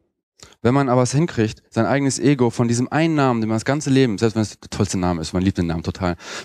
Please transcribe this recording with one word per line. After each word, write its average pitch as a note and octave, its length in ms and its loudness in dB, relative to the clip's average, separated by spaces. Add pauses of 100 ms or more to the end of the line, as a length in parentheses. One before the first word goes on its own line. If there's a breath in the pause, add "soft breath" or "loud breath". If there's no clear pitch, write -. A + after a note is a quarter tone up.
(640 loud breath)
wenn A#2 100 2
man C#3 160 2
aber B2+ 140 4
es B2 100 0
hinkriegt, C3 560 -2
sein A2+ 160 -2
eigenes C3+ 340 0
Ego B2+ 300 2
von A#2 180 0
diesem A#2+ 240 -2
einen D#3+ 240 0
Namen, B2+ 280 2
den G#2+ 60 -2
man A2 80 0
das A2+ 100 -4
ganze C#3+ 240 -2
Leben, C3 260 4
selbst A2 180 0
wenn A2 80 0
es - 160 -6
der - 120 -20
tollste - 260 -2
Name F2+ 240 0
ist, D#2 140 -8
man F#2 80 0
liebt G2 160 2
den F2 80 0
Namen E2 160 -4
total, F2 340 -4 (280 loud breath)